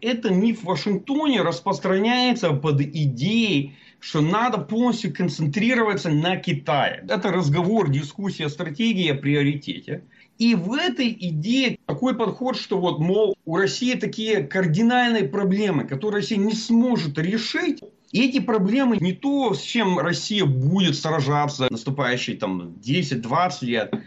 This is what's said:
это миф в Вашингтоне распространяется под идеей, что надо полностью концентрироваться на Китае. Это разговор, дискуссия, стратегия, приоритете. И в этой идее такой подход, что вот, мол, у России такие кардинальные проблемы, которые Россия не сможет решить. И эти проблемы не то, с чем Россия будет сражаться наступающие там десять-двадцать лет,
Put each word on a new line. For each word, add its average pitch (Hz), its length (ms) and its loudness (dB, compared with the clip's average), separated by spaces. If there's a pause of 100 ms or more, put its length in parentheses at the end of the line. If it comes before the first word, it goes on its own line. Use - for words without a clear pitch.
это 226 300 0
миф 208 280 2
в - 40 -12
Вашингтоне 214 800 0
распространяется 196 1080 0
под 139 320 2
идеей, 147 920 0 (240)
что - 220 -4
надо 214 380 2
полностью 214 560 0
концентрироваться 190 960 0
на 165 260 2
Китае. 147 720 -2
Это 208 220 -2
разговор, 175 600 2
дискуссия, 151 580 -4
стратегия, 175 640 -2
приоритете. 143 920 -2 (340)
И 233 160 4
в 185 200 0
этой 285 440 0
идее 214 680 -2
такой 247 280 -2
подход, 240 440 -2
что - 200 -4
вот, 170 220 0
мол, 196 440 2
у 160 120 -4
России 214 380 0
такие 214 480 -2
кардинальные 220 800 2
проблемы, 190 600 0
которые 208 360 -4
Россия 202 180 -2
не 208 140 2
сможет 226 640 2
решить. 226 640 0 (300)
И 208 160 2
эти 262 100 0
проблемы 220 600 2
не 180 160 0
то, 277 400 0
с - 60 -4
чем 196 380 0
Россия 175 460 0
будет 147 520 2
сражаться 147 760 0
наступающие 123 640 -2
там 90 420 -6
десять-двадцать 139 840 -2
лет, 117 320 -2 (120)